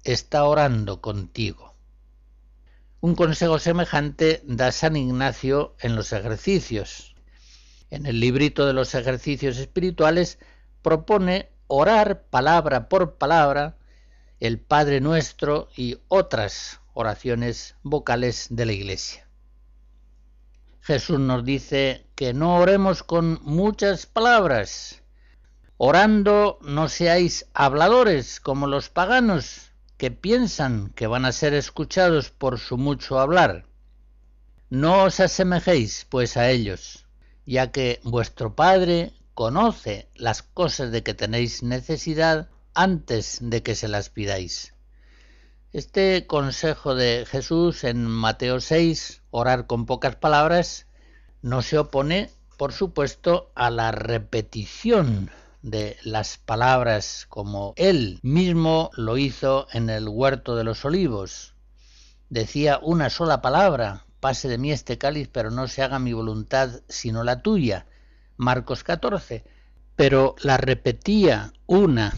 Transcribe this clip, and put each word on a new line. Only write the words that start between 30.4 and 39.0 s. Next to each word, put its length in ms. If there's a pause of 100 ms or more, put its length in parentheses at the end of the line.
que 100
van 200
a 60
ser 220
escuchados 800
por 260
su 200
mucho 420
hablar. 460 (1040)
No 340
os 160
asemejéis, 920
pues, 280
a 120
ellos, 560 (400)
ya 260
que 320
vuestro 520
Padre 580 (220)